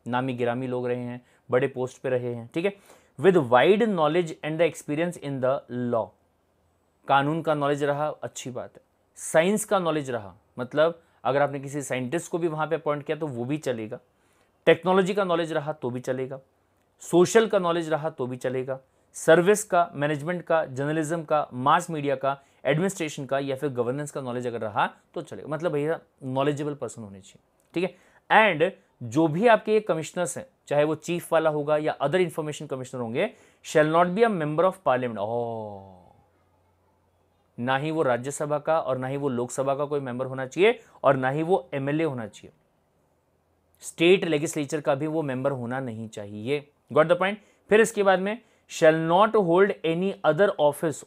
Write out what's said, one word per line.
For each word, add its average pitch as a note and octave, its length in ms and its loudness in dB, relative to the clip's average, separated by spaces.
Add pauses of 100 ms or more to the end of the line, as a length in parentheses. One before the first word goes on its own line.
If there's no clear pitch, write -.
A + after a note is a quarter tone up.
नामी B2+ 280 -2
गिरामी B2 340 -2
लोग B2 200 -4
रहे B2 160 -4
हैं, B2 180 -12 (280)
बड़े C3 180 2
पोस्ट B2+ 340 -8
पे C3+ 80 -4
रहे B2 240 -2
हैं, A#2 200 -12
ठीक E3+ 120 -2
है। G3 80 -2 (460)
With F3+ 180 6 (120)
wide E3+ 400 6
knowledge E3 500 0
and D#3 200 -4
the E3+ 60 4
experience D#3+ 540 -4
in C#3 200 -8
the B2+ 140 0 (380)
law, A2 140 0 (1040)
कानून C#3+ 340 2
का D#3 140 0
नॉलेज C#3+ 280 0
रहा, C#3+ 260 0
अच्छी - 420 -12
बात G#2 240 -12
है। - 60 -20 (360)
साइंस F#3 480 2
का G3 140 0
नॉलेज D3+ 300 -2
रहा, G#2 240 -8 (260)
मतलब D3+ 420 0 (220)
अगर C3+ 180 2
आपने C#3 180 0
किसी C#3 220 -8
साइंटिस्ट B2+ 500 -4
को F3+ 60 0
भी E3+ 100 0
वहां D#3 200 -4
पे D#3+ 80 -4
अपॉइंट D3 300 -4
किया D3+ 120 -4
तो D#3 100 -6
वो A#2+ 180 -6
भी D3 140 -4
चलेगा। A#2 400 -6 (680)
टेक्नोलॉजी F3+ 460 4
का G3 100 0
नॉलेज E3+ 300 -2
रहा D3+ 200 -4
तो B2+ 160 -8
भी B2 100 -6
चलेगा, C3 400 -6 (640)
सोशल F#3+ 440 6
का G#3 120 0
नॉलेज E3+ 300 -2
रहा D#3 200 -2
तो C3 180 -6
भी B2+ 100 -8
चलेगा, C3 420 -6 (360)
सर्विस F3 480 6
का, F3 300 2
मैनेजमेंट D3+ 500 -2
का, D#3+ 220 2
जर्नलिज्म D3+ 580 -2
का, D3 300 0
मास D3+ 360 2
मीडिया C#3+ 260 -2
का, C#3 220 -2 (280)
एडमिनिस्ट्रेशन D#3 600 -2
का C3+ 140 -2
या C#3 160 -4
फिर C#3+ 160 -4
गवर्नेंस B2+ 400 -4
का D3 100 -10
नॉलेज B2 260 -6
अगर A2+ 140 -6
रहा A2+ 280 -2 (240)
तो F3 80 -10
चलेगा। - 260 -14
मतलब D#3 240 -4
भैया D3 280 -2 (240)
नॉलेजेबल C#3 500 -2
पर्सन A#2+ 280 -12
होने G2 200 -16
चाहिए, - 220 -20 (320)
ठीक E3+ 80 -2
है। F3 120 -4 (340)
And F#3 420 4 (320)
जो C#3 240 2
भी F3 200 2
आपके G#3+ 260 4
ये G#3+ 80 4
कमिश्नर्स E3+ 560 -4
हैं, - 80 -10 (220)
चाहे D3 160 2
वो D#3 140 0
चीफ E3+ 360 -6
वाला D#3+ 160 4
होगा D3+ 280 0
या D3+ 200 -2
other D3 220 0
information D#3 440 -4
commissioner C3 380 -8
होंगे, B2 280 -2 (360)
shall D#3 280 4
not F3+ 220 2
be A#3 100 4
a A3+ 80 4
member D#3 320 0
of F#3 180 -2
parliament। B2+ 340 0
ओह, G#2+ 760 -6 (1600)
ना C3 200 -2
ही D#3 140 -4
वो D#3+ 120 0
राज्यसभा C#3 560 -2
का D#3 200 0
और C3 180 -2
ना C3 100 -6
ही C#3 100 -6
वो C#3 120 -2
लोकसभा C3 460 -2
का C#3+ 100 -4
कोई C#3+ 140 -4
मेंबर B2+ 260 -6
होना C3 200 -8
चाहिए G3+ 340 2 (240)
और C3+ 120 6
ना C3 140 -2
ही D3+ 140 -2
वो F3+ 300 0
एमएलए C#3+ 300 -2
होना B2 240 -4
चाहिए, - 240 -20 (1300)
स्टेट F#3 420 4
लेजिस्लेचर D3+ 560 -2
का D3 140 0
भी D3+ 120 -4
वो D#3+ 160 -2
मेंबर C3+ 280 -2
होना B2+ 280 -6
नहीं A2+ 300 -8
चाहिए। A2 580 -8 (260)
Got D3+ 120 6
the E3+ 120 2
point? F#3+ 180 0 (340)
फिर G#3+ 120 8
इसके G#3+ 220 0
बाद F#3+ 160 4
में G#3 180 -4 (340)
shall D#3+ 380 6
not G#3+ 340 4
hold F3+ 300 4 (140)
any F3+ 260 0 (120)
other D#3+ 240 4 (120)
office D3 460 0